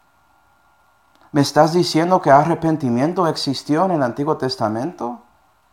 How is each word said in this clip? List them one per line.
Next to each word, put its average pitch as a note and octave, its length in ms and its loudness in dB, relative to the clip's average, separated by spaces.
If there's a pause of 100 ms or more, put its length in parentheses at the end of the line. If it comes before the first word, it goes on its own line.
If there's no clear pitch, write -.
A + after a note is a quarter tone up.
(1300)
¿Me C#3+ 100 2
estás D#3 300 2
diciendo F3 480 2
que D3 120 2
arrepentimiento D#3 960 0
existió D3 560 -2
en F#3+ 80 0
el D3+ 100 0
Antiguo C#3+ 340 -2
Testamento? B2 840 -6 (520)